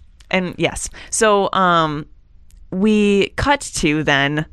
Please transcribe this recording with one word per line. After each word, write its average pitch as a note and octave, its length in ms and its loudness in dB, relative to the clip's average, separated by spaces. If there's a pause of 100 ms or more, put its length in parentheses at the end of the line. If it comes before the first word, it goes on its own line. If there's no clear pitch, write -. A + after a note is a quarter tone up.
(320)
And F#3 260 -2
yes. - 320 -4 (220)
So, G3+ 420 2
um, E3 540 0 (640)
we G3+ 680 2
cut C#4+ 240 0
to D3+ 420 -2
then C#3+ 500 0